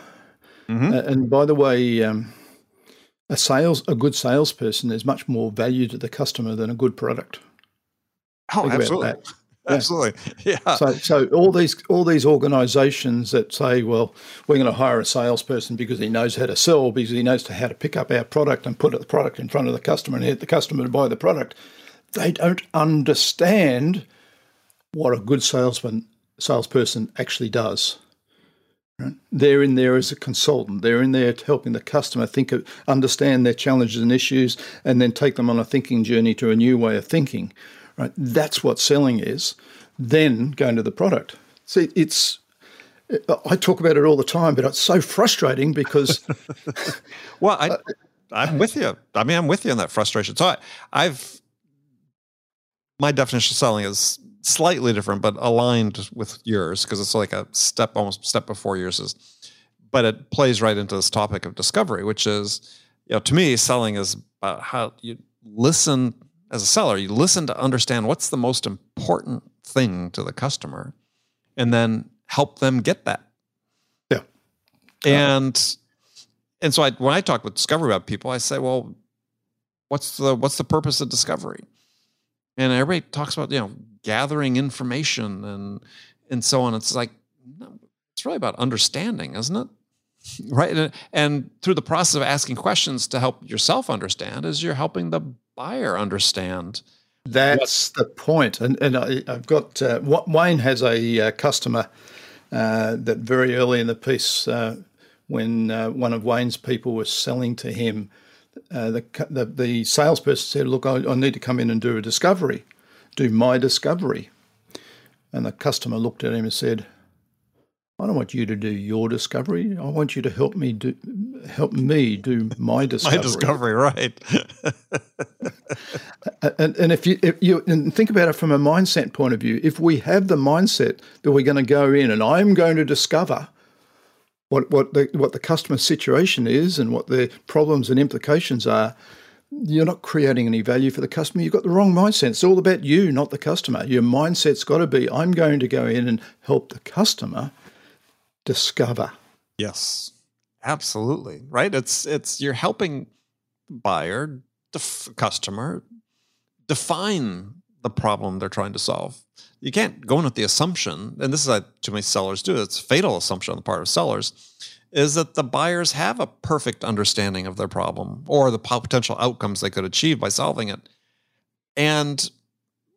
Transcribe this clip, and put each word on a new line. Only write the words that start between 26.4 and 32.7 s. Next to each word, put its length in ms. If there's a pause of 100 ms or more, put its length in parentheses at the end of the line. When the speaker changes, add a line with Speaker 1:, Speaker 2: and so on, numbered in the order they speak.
Speaker 2:
actually 320
does. 480 (1000)
Right? 140 (180)
They're 320
in 120
there 220
as 140
a 60
consultant. 640
They're 220
in 100
there 220
to 100
helping 300
the 80
customer 440
think 260
of, 120 (240)